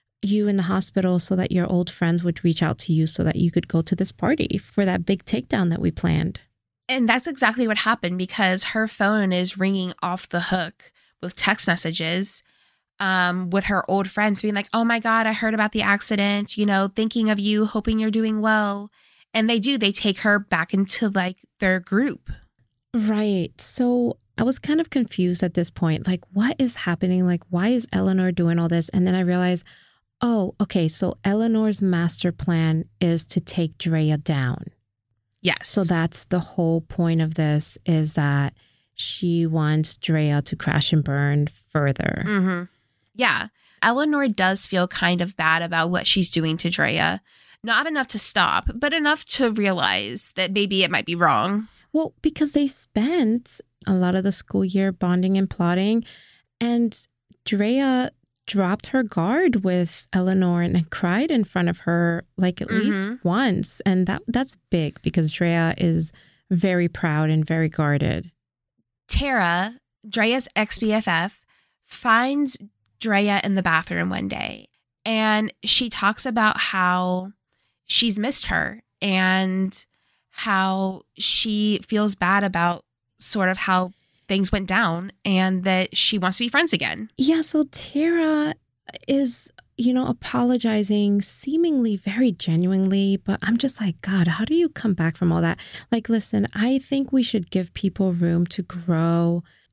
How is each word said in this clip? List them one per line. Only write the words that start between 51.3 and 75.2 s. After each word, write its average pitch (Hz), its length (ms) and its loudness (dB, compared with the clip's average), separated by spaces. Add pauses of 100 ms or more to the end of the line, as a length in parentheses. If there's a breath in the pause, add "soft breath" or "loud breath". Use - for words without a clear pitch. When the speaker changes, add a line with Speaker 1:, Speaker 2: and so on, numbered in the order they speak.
Speaker 1:
Well, 311 300 -2
because 302 320 0
they 294 140 2
spent 240 920 -2 (280)
a 196 60 2
lot 180 220 2
of 190 80 0
the 196 80 0
school - 320 -4
year 190 280 0
bonding 180 460 0
and 190 120 0
plotting, 190 540 0 (580 loud breath)
and 233 360 0 (480)
Drea 254 640 2 (360)
dropped 180 400 0
her 262 160 0
guard 226 600 0
with 180 500 -2
Eleanor 185 480 2
and 175 280 0
cried 214 420 0
in 240 120 2
front 175 260 -2
of 170 100 -4
her, 170 460 0 (120)
like, 180 240 0
at - 100 -8
least 214 280 2
Speaker 2:
Mm-hmm. 208 280 -4
Speaker 1:
once. 208 580 0
And 185 220 2
that, 180 200 -4
that's 254 280 -4 (140)
big, 160 320 -2
because 156 300 0
Drea 170 460 0
is 165 340 0 (380 soft breath)
very 180 380 2
proud 156 420 0
and 156 160 2
very 160 240 0
guarded. 147 640 0 (760)
Speaker 2:
Tara, 214 680 0 (320)
Drea's 233 480 0
ex-B 214 380 0
F 214 140 0
F, 175 380 -2 (400)
finds 262 720 0 (420)
Drea 202 440 2
in 196 120 0
the 190 80 0
bathroom 175 460 -2
one 185 180 -4
day, - 400 -8 (380)
and 220 460 0 (120)